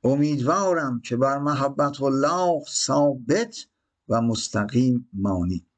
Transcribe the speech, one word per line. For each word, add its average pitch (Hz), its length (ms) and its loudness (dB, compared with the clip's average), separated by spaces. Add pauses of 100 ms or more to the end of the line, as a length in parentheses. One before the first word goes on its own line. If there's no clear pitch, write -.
امیدوارم 147 960 0
که - 160 -6
بر 135 220 2
محبت 139 640 -2
الله 151 680 2
ثابت 147 960 0 (420)
و 113 120 2
مستقیم 117 920 0
مانی. 92 540 -2 (120)